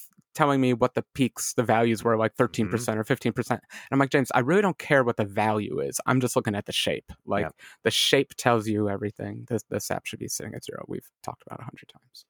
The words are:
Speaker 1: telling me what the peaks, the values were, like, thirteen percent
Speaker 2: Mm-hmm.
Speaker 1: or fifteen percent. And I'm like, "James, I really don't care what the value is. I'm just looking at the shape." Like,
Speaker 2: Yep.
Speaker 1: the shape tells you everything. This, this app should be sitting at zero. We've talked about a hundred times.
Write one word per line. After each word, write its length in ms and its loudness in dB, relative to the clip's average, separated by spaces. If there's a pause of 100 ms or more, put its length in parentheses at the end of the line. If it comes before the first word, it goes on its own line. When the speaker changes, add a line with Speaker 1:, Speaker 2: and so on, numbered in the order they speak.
(360)
Speaker 1:
telling 240 4
me 120 4
what 220 2
the 80 -2 (120)
peaks, 400 -2
the 100 2
values 400 2
were, 120 2
like, 200 0
thirteen 320 2
percent 260 -2
Speaker 2:
Mm-hmm. 60 -2
Speaker 1:
or 40 0
fifteen 280 -2
percent. 280 -2 (120)
And 180 -18
I'm 80 2
like, 120 4
"James, 260 2
I 20 6
really 240 2
don't 160 0
care 240 4
what 140 2
the 80 2
value 560 -2
is. 260 -4
I'm 140 4
just 160 0
looking 180 0
at 120 -4
the 60 -10
shape." 380 -4 (160)
Like, 200 -2
Speaker 2:
Yep. 80 -10 (280)
Speaker 1:
the 80 2
shape 460 0
tells 320 2
you 200 0
everything. 600 -8
This, 200 -4
this 220 -6
app 160 -6
should 140 -12
be 80 -8
sitting 260 -8
at 100 -12
zero. 220 -12
We've 240 -10 (140)
talked 200 -10
about 140 -14
a 60 -14
hundred 240 -18
times. 420 -20